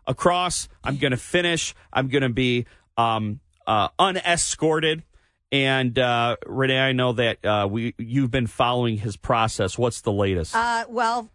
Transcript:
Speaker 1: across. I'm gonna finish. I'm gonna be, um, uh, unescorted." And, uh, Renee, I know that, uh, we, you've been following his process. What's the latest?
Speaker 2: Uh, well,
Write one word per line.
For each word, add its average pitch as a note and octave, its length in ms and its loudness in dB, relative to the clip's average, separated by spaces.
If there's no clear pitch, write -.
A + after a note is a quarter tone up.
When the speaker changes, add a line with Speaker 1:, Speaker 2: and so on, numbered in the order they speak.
Speaker 1:
across. F3 600 0
I'm C3 120 -4
gonna C3 200 0
finish. E3+ 580 -2
I'm C3 160 0
gonna C3 220 0
be, B2 360 0
um, A2+ 440 0
uh, G#2 220 2
unescorted." D#3+ 1040 0
And, C3 480 2
uh, A#2+ 380 2
Renee, C3 320 0
I C3+ 140 2
know B2+ 200 2
that, A2+ 320 0
uh, G#2 240 2
we, A#2 300 -4
you've A#2+ 320 -2
been B2 160 0
following A#2+ 500 0
his G2+ 200 -6
process. A2+ 600 0
What's A#2+ 240 0
the A2+ 100 -2
latest? G2 440 0
Speaker 2:
Uh, A#3 340 0
well, A#3 460 -2